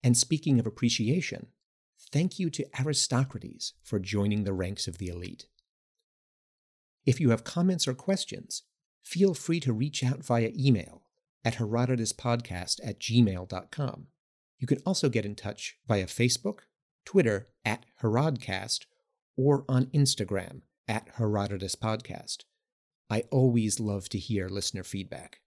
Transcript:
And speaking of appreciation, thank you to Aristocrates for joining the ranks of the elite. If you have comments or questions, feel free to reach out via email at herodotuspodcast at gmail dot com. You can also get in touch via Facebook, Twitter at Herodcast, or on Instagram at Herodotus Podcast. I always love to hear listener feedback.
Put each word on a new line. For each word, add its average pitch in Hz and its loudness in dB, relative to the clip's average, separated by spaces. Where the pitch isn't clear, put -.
And 123 6
speaking 147 2
of 117 0
appreciation, 117 -2
thank 170 0
you 175 0
to - -6
Aristocrates - -2
for - -2
joining 101 0
the 95 -2
ranks 92 -4
of 87 -8
the 92 -6
elite. 87 -10
If 127 4
you 135 4
have 113 0
comments 180 0
or 127 -2
questions, - -6
feel 185 2
free 165 -2
to 127 0
reach 131 -2
out 127 0
via 117 2
email 131 2
at 113 0
herodotuspodcast 117 -2
at 113 -8
gmail 101 2
dot - -10
com. - -8
You 127 -4
can 135 4
also 175 2
get 113 0
in 104 -6
touch - -10
via 101 2
Facebook, - 0
Twitter 113 2
at 107 -2
Herodcast, 113 0
or 139 2
on 127 4
Instagram 104 0
at 110 -4
Herodotus 101 0
Podcast. - -6
I 110 0
always 120 4
love 101 -4
to - -4
hear 95 -2
listener 98 -6
feedback. - -12